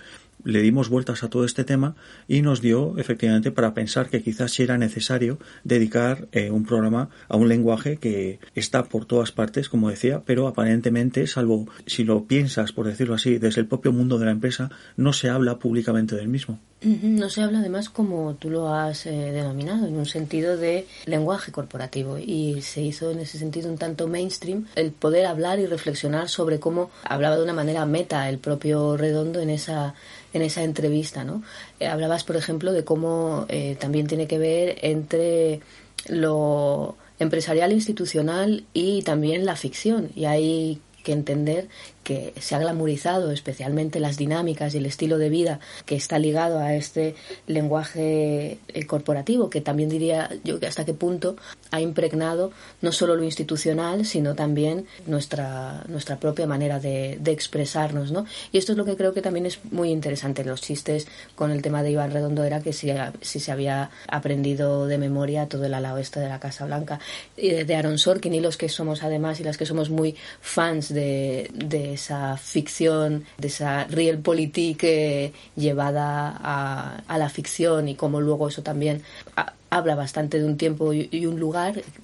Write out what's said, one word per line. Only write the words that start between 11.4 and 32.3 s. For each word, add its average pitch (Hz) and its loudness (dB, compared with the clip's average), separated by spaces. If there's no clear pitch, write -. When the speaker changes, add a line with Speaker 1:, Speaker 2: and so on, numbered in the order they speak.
Speaker 1:
si - 0
lo 110 4
piensas, 131 2
por 113 -2
decirlo 113 0
así, 117 4
desde 113 2
el 110 0
propio 127 2
mundo 123 4
de 113 2
la 110 4
empresa, 127 0
no 139 4
se 131 0
habla 123 2
públicamente 113 2
del 104 -4
mismo. 120 -4
Speaker 2:
Ujú, 214 4
no 208 2
se 214 -2
habla 214 2
además 202 -2
como 170 0
tú 156 -6
lo 160 0
has, 156 -2
eh, 147 -2
denominado, 147 -2
en 156 -2
un 151 0
sentido 160 -2
de 170 0
lenguaje 160 0
corporativo, 135 -6
y 151 -2
se 147 -6
hizo 151 -2
en 165 -4
ese 156 -10
sentido 160 -6
un 160 -6
tanto 165 -4
mainstream 185 -4
el 160 2
poder 165 4
hablar 175 0
y 196 2
reflexionar 156 -2
sobre 160 0
cómo 175 0
hablaba 147 2
de 165 4
una 170 0
manera 156 0
meta 147 0
el 135 -4
propio 147 0
Redondo 156 0
en 160 0
esa, 151 -2
en 165 0
esa 160 -2
entrevista, 151 0
¿no? 180 -6
Eh, 156 0
hablabas, 160 0
por 165 -2